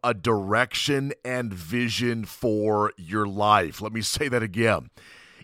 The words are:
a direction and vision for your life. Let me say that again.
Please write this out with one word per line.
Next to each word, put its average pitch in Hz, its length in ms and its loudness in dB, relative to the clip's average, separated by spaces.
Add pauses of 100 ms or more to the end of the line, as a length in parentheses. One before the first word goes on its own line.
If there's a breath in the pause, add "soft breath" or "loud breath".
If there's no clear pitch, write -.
a 120 100 0
direction 117 1000 0 (120)
and 123 300 -4
vision 113 720 -2
for 107 720 0
your 98 300 -2
life. 101 540 2
Let 107 120 -6
me 110 100 -4
say 143 260 -2
that 123 140 0
again. 107 480 0 (540 loud breath)